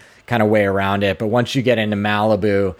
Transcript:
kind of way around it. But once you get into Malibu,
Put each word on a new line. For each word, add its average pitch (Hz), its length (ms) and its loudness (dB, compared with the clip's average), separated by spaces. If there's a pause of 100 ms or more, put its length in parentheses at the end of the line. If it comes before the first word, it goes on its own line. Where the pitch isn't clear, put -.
(260)
kind 117 160 0
of 107 60 2
way 107 160 2
around 98 400 0
it. 98 160 -2
But 113 80 -4
once 117 260 -2
you 135 80 -2
get 113 160 2
into 107 200 -2
Malibu, 104 840 0